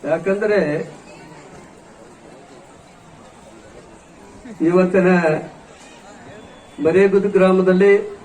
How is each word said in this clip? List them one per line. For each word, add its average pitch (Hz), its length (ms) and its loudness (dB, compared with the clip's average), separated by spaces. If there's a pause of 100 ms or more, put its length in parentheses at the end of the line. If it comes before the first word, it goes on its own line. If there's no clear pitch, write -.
(100)
ಯಾಕಂದ್ರೆ 196 500 -2 (4000)
ಇವತ್ತಿನ 180 420 2 (1700)
ಮರೇಗುದ್ದು 196 520 2
ಗ್ರಾಮದಲ್ಲಿ 185 560 2 (320)